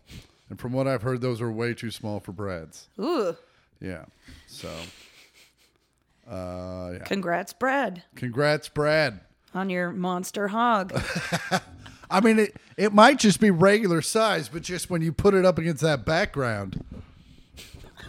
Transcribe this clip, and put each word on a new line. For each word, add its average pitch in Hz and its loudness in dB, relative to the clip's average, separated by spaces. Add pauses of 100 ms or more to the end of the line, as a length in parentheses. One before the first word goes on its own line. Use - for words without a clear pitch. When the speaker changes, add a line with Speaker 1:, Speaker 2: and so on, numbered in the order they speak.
(480)
Speaker 1:
And 107 -14
from 120 -8
what 131 0
I've 131 -2
heard, 127 -2
those 123 -2
are 117 -4
way 117 -4
too 117 -10
small 104 -8
for - -14
Brad's. 87 -10 (140)
Speaker 2:
Ooh. 226 -2 (460)
Speaker 1:
Yeah. 90 -10 (420)
So, - -16 (1600)
uh, 90 -10
yeah. 90 -12
Speaker 2:
Congrats, 180 -4
Brad. 247 -2 (120)
Speaker 1:
Congrats, 147 -2
Brad. 147 0 (340)
Speaker 2:
On 190 -2
your 180 -2
monster 185 -4
hog. 214 0 (640)
Speaker 1:
<laughs> - -12
I 180 2
mean, 220 6
it, 214 0 (200)
it 202 0
might 233 8
just 208 4
be 214 6
regular 185 4
size, 202 0
but 165 -10
just - -8
when 170 0
you 165 0
put 196 4
it 185 6
up 180 4
against 165 -2
that 147 2
background, 127 -2 (1200)